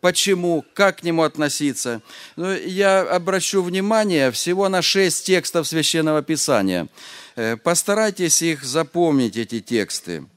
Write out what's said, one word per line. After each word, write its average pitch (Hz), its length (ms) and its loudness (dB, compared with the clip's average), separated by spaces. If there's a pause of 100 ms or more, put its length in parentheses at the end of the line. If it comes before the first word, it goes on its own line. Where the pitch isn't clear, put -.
Почему? 175 640 0 (100)
Как 196 240 2
к - 40 -18
нему 165 200 0
относиться? 139 800 -2 (340)
Ну, 185 180 -4
я 190 460 2
обращу 180 640 0
внимание 185 680 2
всего 180 380 0
на 185 140 0
шесть 190 440 0
текстов 175 400 0
Священного 156 560 0
Писания. 98 680 0 (460)
Э, 113 220 -4
постарайтесь 190 880 0
их 156 200 -2
запомнить, 139 760 0
эти 113 240 -6
тексты. 90 640 -4 (120)